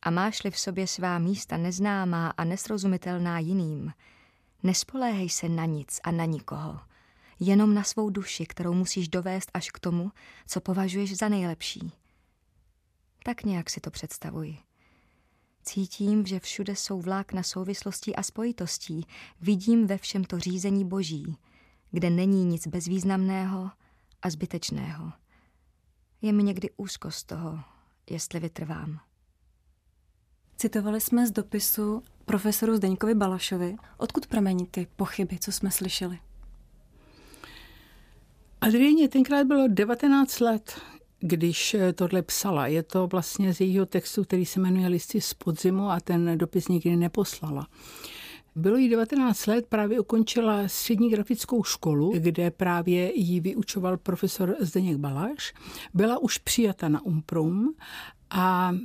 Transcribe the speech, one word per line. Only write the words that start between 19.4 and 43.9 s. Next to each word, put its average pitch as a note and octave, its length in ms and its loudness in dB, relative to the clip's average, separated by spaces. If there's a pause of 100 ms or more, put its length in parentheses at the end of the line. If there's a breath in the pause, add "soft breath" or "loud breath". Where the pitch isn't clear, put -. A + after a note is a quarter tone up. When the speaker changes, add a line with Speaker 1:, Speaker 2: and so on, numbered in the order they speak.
Speaker 1:
Vidím G#3 460 2
ve G3 100 -2
všem F#3+ 260 -4
to F3+ 160 -6
řízení F#3 460 0
Boží, D#3+ 520 -6 (540 soft breath)
kde F3 180 0
není F#3 360 4
nic E3+ 220 0
bezvýznamného F#3+ 1040 -2 (500)
a F3 80 -2
zbytečného. D#3+ 840 -8 (1120)
Je G#3+ 120 0
mi G#3 100 4
někdy G3 340 -2
úzko F#3 340 -10
z - 120 -12
toho, D#3+ 360 -10 (500 soft breath)
jestli E3 300 -8
vytrvám. D#3 600 -8 (1600)
Speaker 2:
Citovali G#3+ 440 -2
jsme A#3+ 260 2
z G#3+ 40 -2
dopisu G#3 720 -2 (220)
profesoru G#3+ 500 2
Zdeňkovi G3+ 400 2
Balašovi. F#3 600 0 (220 soft breath)
Odkud - 300 -4
pramení F#3+ 380 2
ty F3+ 300 -6
pochyby, F#3 440 -4
co - 120 -6
jsme G3 200 -2
slyšeli? F3+ 480 -4 (2500 loud breath)
Speaker 3:
Adrieně C4+ 480 8
tenkrát C#4 380 4
bylo C#4 200 6
devatenáct A#3+ 720 4
let, A3+ 420 2 (380 loud breath)
když, E3+ 540 0
eh, F#3 200 4
tohle F3+ 280 2
psala. D#3+ 460 0
Je D#3+ 160 2
to F#3 240 0
vlastně F#3 460 0
z - 80 0
jejího F#3+ 240 4
textu, - 380 -2